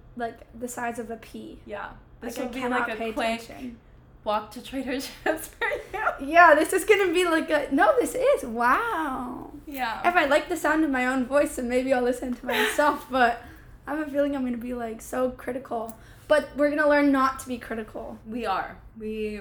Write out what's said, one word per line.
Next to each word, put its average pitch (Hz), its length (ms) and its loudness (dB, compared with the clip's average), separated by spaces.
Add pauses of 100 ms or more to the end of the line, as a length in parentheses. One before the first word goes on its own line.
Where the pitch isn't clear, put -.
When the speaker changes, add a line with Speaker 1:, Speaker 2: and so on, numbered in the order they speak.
(180)
Speaker 1:
like, 233 220 -6 (200)
the 240 80 -8
size 240 320 -6
of 220 120 -8
a 226 40 -8
pea. 220 500 -16
Speaker 2:
Yeah. 202 260 -12 (300)
This 240 160 -10
Speaker 1:
Like, - 20 -6
I 254 80 -4
Speaker 2:
will 226 60 -10
be, 262 60 -8
Speaker 1:
cannot 247 220 -2
Speaker 2:
like, 233 120 -4
a - 40 -10
Speaker 1:
pay 226 160 -6
Speaker 2:
quick 226 280 -2
Speaker 1:
attention. - 360 -14 (460)
Speaker 2:
walk 214 280 -2
to 240 120 -14
Trader 254 280 -6
<laughs> - 340 -8
Joe's 320 220 -2
for - 200 -6
you. - 600 -4
Speaker 1:
Yeah, 330 280 10
this 320 180 2
is 330 120 2
gonna 392 280 4
be, 359 120 4
like, 320 240 0
a, 294 220 2
no, 392 280 4
this 277 160 2
is, 508 300 2
wow. 262 1040 -2 (140)
Speaker 2:
Yeah. 254 420 -4
Speaker 1:
If 349 80 4
I 330 100 4
like 294 240 4
the 339 80 -2
sound 311 260 2
of 294 60 0
my 254 160 0
own 254 200 0
voice, 294 300 2
then 240 140 -4
maybe 262 240 2
I'll 247 100 2
listen 247 300 -2
to - 120 -12
myself, 247 600 2
Speaker 2:
<laughs> 254 40 -14
Speaker 1:
but 240 300 4 (460)
I 277 80 -4
have 311 120 -4
a 262 40 -10
feeling 285 240 2
I'm 254 80 -2
gonna 247 140 -2
be, 247 160 -8
like, 226 280 -8
so 254 300 -2
critical. 240 640 -8 (320)
But 285 280 4
we're 285 140 2
gonna 302 200 2
learn 285 220 6
not 262 280 2
to - 80 -14
be 247 100 -6
critical. 220 720 -10
Speaker 2:
We 226 180 -6
are. 185 320 -4 (220)
We 214 420 -6